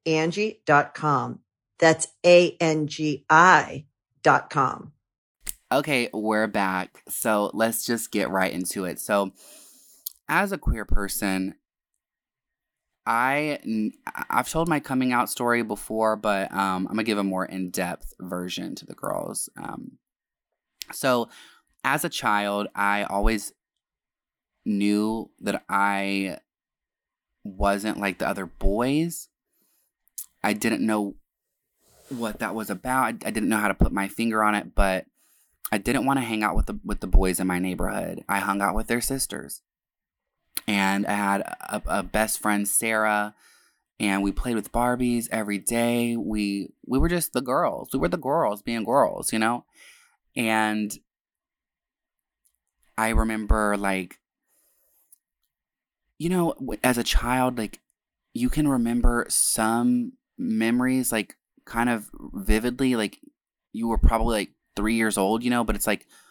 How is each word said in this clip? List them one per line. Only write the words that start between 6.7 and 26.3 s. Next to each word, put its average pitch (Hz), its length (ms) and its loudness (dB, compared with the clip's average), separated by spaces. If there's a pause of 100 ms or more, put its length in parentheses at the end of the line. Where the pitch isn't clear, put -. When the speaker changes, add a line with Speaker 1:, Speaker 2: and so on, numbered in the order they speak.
Speaker 2:
So 104 460 0
let's 113 300 0
just - 280 -4
get - 180 0
right 95 220 0
into 92 320 -6
it. 87 160 -8
So 101 320 0 (960)
as 196 240 0
a 190 60 -8
queer 110 260 -2
person, 98 720 0 (1500)
I, 135 600 0
n-, 107 280 -4 (380)
I've - 180 0
told 165 200 -2
my 151 100 2
coming 127 340 -2
out 120 160 0
story 120 340 0
before, 110 520 -2
but, 104 380 -2
um, 95 340 -2
I'm - 80 -8
gonna 110 80 -2
give 104 160 0
a 101 60 0
more 92 200 -2
in-depth 92 760 -6
version 90 560 -8
to - 100 -18
the - 80 -16
girls. 50 540 -6 (120)
Um, - 380 -14 (960)
so 123 360 0 (540)
as 143 220 0
a 170 40 -4
child, 104 680 0
I 101 260 2
always 104 500 0 (1120)
knew 104 680 0 (100)
that - 280 -4
I 98 720 0 (1040)